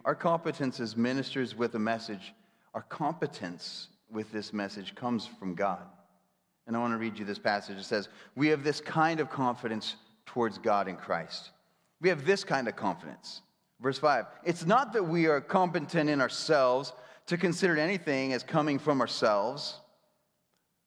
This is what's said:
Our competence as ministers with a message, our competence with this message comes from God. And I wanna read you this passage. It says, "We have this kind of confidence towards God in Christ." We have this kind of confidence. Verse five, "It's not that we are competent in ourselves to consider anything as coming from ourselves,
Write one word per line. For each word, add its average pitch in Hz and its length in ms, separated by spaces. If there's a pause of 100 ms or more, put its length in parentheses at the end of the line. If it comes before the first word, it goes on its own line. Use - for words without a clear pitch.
Our 151 120
competence 165 640
as 110 160
ministers 127 580
with 117 220
a - 20
message, 107 560 (400)
our 110 80
competence 143 1080 (220)
with 107 220
this 107 200
message 101 440
comes 120 300
from 95 280
God. 90 340 (800)
And 117 100
I 117 40
wanna 117 180
read 110 200
you 107 60
this 101 140
passage. 101 400
It 98 60
says, 104 240 (260)
"We 143 140
have 147 160
this 147 160
kind 160 400
of 143 100
confidence 120 640 (320)
towards 113 320
God 101 300
in 90 80
Christ." - 560 (480)
We 175 100
have 147 140
this 190 200
kind 135 240
of 101 80
confidence. - 680 (380)
Verse 131 180
five, 139 280 (180)
"It's 170 220
not 226 260
that 220 120
we 165 220
are 147 140
competent 160 720
in 143 100
ourselves 131 720 (340)
to 175 100
consider 175 420
anything 151 540
as 120 120
coming 151 340
from 139 220
ourselves, 113 800 (1080)